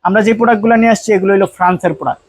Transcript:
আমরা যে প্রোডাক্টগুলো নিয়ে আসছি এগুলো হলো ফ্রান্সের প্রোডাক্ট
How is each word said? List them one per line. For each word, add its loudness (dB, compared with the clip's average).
আমরা 0
যে 0
প্রোডাক্টগুলো 0
নিয়ে 2
আসছি -4
এগুলো 0
হলো 2
ফ্রান্সের -2
প্রোডাক্ট -8